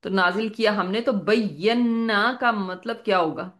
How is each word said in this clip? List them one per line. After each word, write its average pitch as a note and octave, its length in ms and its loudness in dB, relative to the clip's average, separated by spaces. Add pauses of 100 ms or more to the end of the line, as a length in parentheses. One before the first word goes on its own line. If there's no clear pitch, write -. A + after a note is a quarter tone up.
तो G3 60 -6
नाजिल F#3+ 400 2
किया G#3+ 220 0
हमने, G3+ 300 -2
तो A#3+ 120 0
बय्यन्ना A3 1300 0
का A#3+ 100 2
मतलब G3+ 440 -6
क्या G3+ 220 0
होगा? E3 420 -2